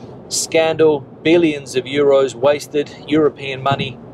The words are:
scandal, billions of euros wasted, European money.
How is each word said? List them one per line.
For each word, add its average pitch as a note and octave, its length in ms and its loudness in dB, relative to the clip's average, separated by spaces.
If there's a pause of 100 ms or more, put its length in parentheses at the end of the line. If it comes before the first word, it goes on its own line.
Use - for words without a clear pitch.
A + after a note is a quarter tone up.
(300)
scandal, D#3+ 720 2 (220)
billions D3+ 520 2
of B2 100 -2
euros C3+ 500 2
wasted, C#3+ 540 -2 (180)
European C#3 540 -2
money. C#3 360 -2 (160)